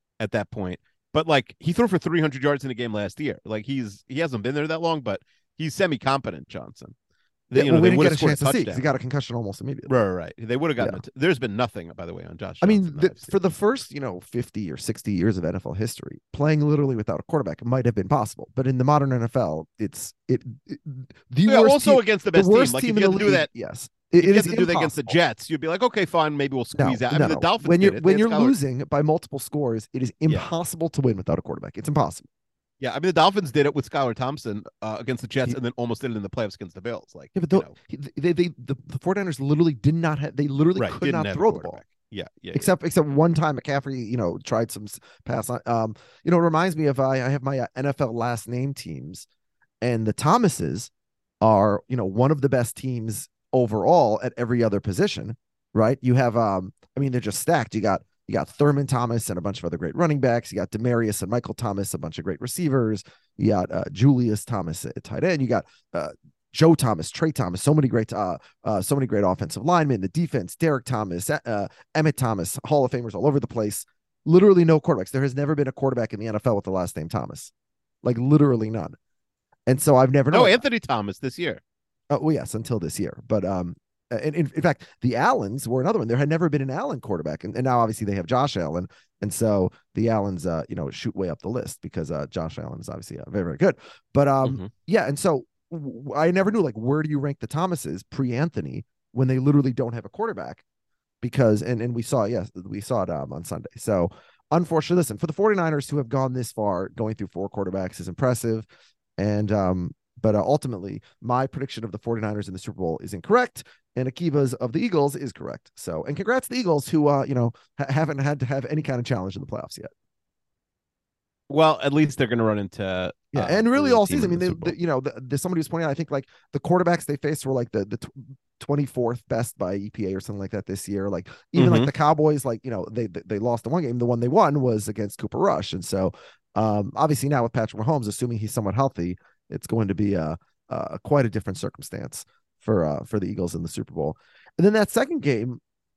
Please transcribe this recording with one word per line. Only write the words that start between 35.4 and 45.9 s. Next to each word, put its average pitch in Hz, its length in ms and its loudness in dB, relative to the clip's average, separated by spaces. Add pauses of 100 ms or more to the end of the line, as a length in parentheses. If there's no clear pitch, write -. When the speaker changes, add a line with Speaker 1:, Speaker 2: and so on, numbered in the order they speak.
Speaker 2:
He 123 60 -6
Speaker 1:
and 127 80 -4
then 117 100 -4
almost 120 240 -4
did 131 120 -6
it 113 40 -4
in 104 80 -6
the 95 60 -8
playoffs 110 260 -6
against 87 200 -16
the 95 60 -18
Bills. 110 320 -10
Like, 67 220 -20
Speaker 2:
Yeah, 190 60 -4
but 151 100 -2
Speaker 1:
you 190 80 6
Speaker 2:
tho-, - 60 -2
Speaker 1:
know. - 80 -20 (160)
Speaker 2:
he, 113 80 -10
they, 143 340 -2
they, 175 160 0 (100)
the, 127 200 -6 (100)
the - 120 -8
forty-niners 185 420 -4
literally 151 320 4
did 139 220 2
not 165 240 0
have, 139 180 -8
they 147 100 0
literally 151 320 4
Speaker 1:
Right, 101 140 0
Speaker 2:
could - 80 -10
Speaker 1:
didn't 143 160 2
Speaker 2:
not 160 80 0
Speaker 1:
have 98 100 -2
a - 20 -4
Speaker 2:
throw 196 140 4
the 151 80 -4
ball. - 120 -10
Speaker 1:
quarterback. - 160 -18 (220)
Yeah, 98 120 -8
yeah, 78 60 -10 (140)
yeah. - 140 -12
Speaker 2:
Except, - 300 0
except 160 240 2
one 156 240 4
time 156 240 0
McCaffrey, 135 520 -6
you 120 60 -4
know, 95 300 -2
tried 113 260 -2
some 104 140 -12
s-, - 120 -14 (280)
pass 127 240 -4
on. 120 160 -6
Um, 113 280 0 (300)